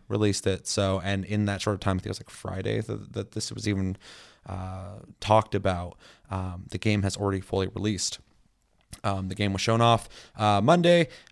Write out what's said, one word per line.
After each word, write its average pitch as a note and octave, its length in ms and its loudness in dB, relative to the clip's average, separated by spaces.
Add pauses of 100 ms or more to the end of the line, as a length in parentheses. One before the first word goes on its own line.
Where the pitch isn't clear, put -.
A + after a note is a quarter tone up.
released G#2+ 380 0
it. F#2+ 220 -2
So, F#2+ 360 0
and G2 220 -2
in G#2 200 0
that G2+ 140 -2
short G2+ 220 -2
time, F#2+ 140 0
I F#2 60 -2
think - 40 -8
it G#2 40 -6
was, G2+ 100 -8
like, - 100 -20
Friday G2 520 -4
that, G#2+ 320 -8
that G2+ 180 -8
this - 200 -8
was G#2+ 160 -8
even, F#2+ 300 0 (480)
uh, F#2+ 540 -10 (200)
talked G#2+ 360 4
about. F2+ 420 -2 (320)
Um, F#2 400 -6
the - 80 -6
game G#2 240 2
has F#2+ 160 0
already G2 240 0
fully F#2+ 240 0
released. G2 540 -4 (840)
Um, F#2+ 240 -2
the F#2+ 80 -6
game G#2 180 0
was G2 80 -2
shown A2+ 200 2
off, A#2 260 4 (300)
uh, G#2 240 4
Monday, E3+ 460 6 (240)